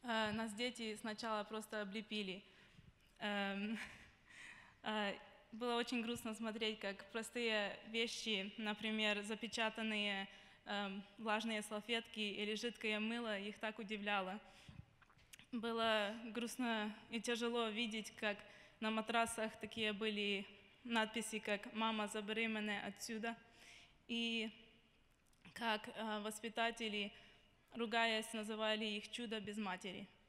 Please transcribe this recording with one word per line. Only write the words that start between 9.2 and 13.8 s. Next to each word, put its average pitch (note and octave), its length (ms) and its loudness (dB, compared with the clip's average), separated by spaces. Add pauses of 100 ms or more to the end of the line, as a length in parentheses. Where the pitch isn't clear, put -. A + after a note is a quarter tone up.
запечатанные, G#3+ 1040 0 (380)
эм, G3+ 360 0 (140)
влажные A3 460 2
салфетки A3 580 -2
или G#3 340 0
жидкое G#3+ 460 0
мыло, A3+ 380 0
их G#3 200 -6
так G#3+ 200 -4
удивляло. G3+ 600 0 (1120)